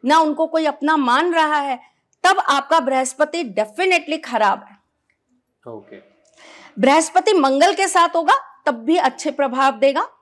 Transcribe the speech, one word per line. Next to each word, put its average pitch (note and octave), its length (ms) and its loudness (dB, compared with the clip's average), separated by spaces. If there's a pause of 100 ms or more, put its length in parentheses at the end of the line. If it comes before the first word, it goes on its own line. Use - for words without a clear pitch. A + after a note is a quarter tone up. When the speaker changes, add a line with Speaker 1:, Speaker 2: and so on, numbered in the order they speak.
Speaker 1:
ना D4 140 4
उनको D#4 280 0
कोई D#4+ 200 -2
अपना D4 300 -2
मान C#4+ 380 0
रहा D4+ 240 0
है, C#4 200 -6 (460)
तब F#4 160 2
आपका C#4 400 0
बृहस्पति C4+ 720 -2
definitely D#4 760 -2
खराब G#3+ 400 -2
है। - 120 -20 (920)
Speaker 2:
ओके। G#2 300 -18 (800)
Speaker 1:
बृहस्पति D#4+ 580 2
मंगल C#4+ 400 2
के G4 140 -2
साथ E4+ 280 2
होगा E4 180 2 (320)
तब A#3 180 -4
भी D#4 140 2
अच्छे C4 340 -2
प्रभाव C4+ 460 -2
देगा A#3+ 280 0 (160)